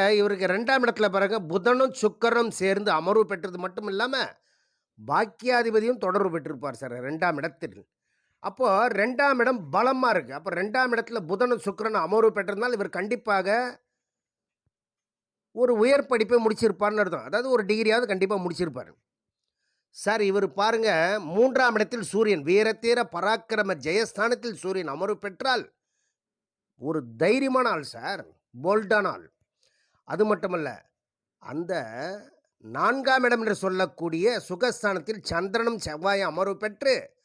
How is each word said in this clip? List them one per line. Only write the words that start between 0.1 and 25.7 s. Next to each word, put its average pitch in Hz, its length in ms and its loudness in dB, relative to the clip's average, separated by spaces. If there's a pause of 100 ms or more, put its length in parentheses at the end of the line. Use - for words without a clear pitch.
இவருக்கு 202 380 2
ரெண்டாம் 247 320 2
இடத்துல 220 260 2
பாருங்க, 196 360 0
புதனும் 240 500 2
சுக்கிரனும் 233 580 0
சேர்ந்து 196 380 0
அமர்வு 190 340 4
பெற்றது 180 340 -8
மட்டும் 185 300 -8
இல்லாம 240 340 -2 (760)
பாக்கியாதிபதியும் 220 1040 0
தொடர்பு 190 300 0
பெற்றிருப்பார் 143 480 -6
சார் 123 220 -10
ரெண்டாம் 160 380 -2
இடத்தில். 147 380 -10 (640)
அப்போ 226 240 -2 (260)
ரெண்டாம் 247 480 2
இடம் 240 280 2
பலமா 254 420 2
இருக்கு. 170 240 0
அப்போ 160 180 -8
ரெண்டாம் 240 400 0
இடத்துல 226 320 -4
புதனும் 214 380 0
சுக்கிரனும் 202 440 -2
அமர்வு 220 260 6
பெற்றதுனால 208 440 -2
இவர் 196 140 -4
கண்டிப்பாக 196 580 -2 (2000)
ஒரு 247 200 2
உயர் 269 300 4
படிப்பை 233 340 2
முடிச்சிருப்பார்னு 214 600 2
அர்த்தம். 160 240 -4
அதாவது 220 240 -2
ஒரு 226 140 2
டிகிரியாவது 220 460 2
கண்டிப்பா 196 280 0
முடிச்சிருப்பாரு 170 540 -6 (1040)
சார். 214 280 0
இவர் 196 280 2
பாருங்க, 220 380 2 (360)
மூன்றாம் 233 520 4
இடத்தில் 214 300 -2
சூரியன், 196 360 2
வீரத்தீர 220 640 2
பராக்கிரம 196 720 -2
ஜெயஸ்தானத்தில் 208 800 -2
சூரியன் 180 340 -4
அமர்வு 196 240 -4
பெற்றால் 214 460 -4 (1160)